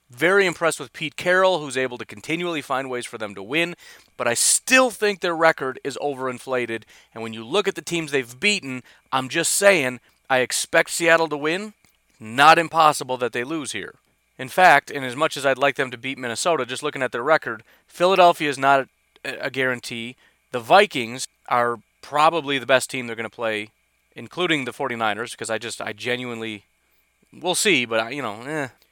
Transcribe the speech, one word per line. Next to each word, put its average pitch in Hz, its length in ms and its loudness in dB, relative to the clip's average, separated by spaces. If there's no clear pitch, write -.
Very 175 380 2
impressed 160 340 -2
with 127 140 -16
Pete 156 220 -10
Carroll, 185 420 2
who's 139 180 -8
able 127 220 -2
to 110 80 -12
continually 160 560 -6
find 135 260 -6
ways 123 160 -6
for - 140 -14
them 104 160 -10
to 98 80 -14
win. 165 320 -4
But - 120 -2
I - 40 2
still - 560 2
think 208 320 -2
their 175 160 -2
record 156 480 2
is 135 160 -8
overinflated. 127 840 -4
And 113 100 -12
when 113 120 -10
you 113 100 -12
look 185 240 -2
at 190 60 -2
the 170 80 -12
teams 160 300 -6
they've 127 280 -4
beaten, 139 420 -2
I'm 131 160 -2
just 156 240 -2
saying, 147 480 2
I 131 80 4
expect - 500 0
Seattle 165 400 4
to 151 80 -6
win. 175 380 -4
Not 139 380 6
impossible 151 580 2
that 120 160 -4
they 123 100 -2
lose 143 300 -8
here. 95 240 -10
In 127 100 -10
fact, 160 400 6
and 143 160 -6
as 123 120 -8
much 151 200 -2
as 139 80 -4
I'd 135 140 2
like 135 160 2
them 131 160 -4
to 123 80 -12
beat 131 180 -10
Minnesota, 127 480 -2
just 120 180 -8
looking 143 200 -4
at 123 80 -2
their 120 140 -4
record, 135 400 0
Philadelphia 175 600 4
is 135 80 -2
not 135 320 2
a, 135 220 -8
a 139 40 -8
guarantee. 127 640 -4
The 123 80 -4
Vikings 127 640 2
are 120 320 0
probably 147 540 2
the 120 100 -6
best 127 220 4
team 127 180 -8
they're 117 100 -8
gonna 113 120 -6
play, 110 420 -6
including 151 500 -4
the 120 80 -8
forty-niners, 117 640 -4
'cause 110 160 -10
I 110 80 -2
just, 110 240 -10
I 113 100 -8
genuinely, 113 720 -8
we'll 160 240 -4
see, 156 280 2
but 113 140 0
I, 113 120 -2
you 143 120 -6
know, 110 200 -8
eh. 143 260 -6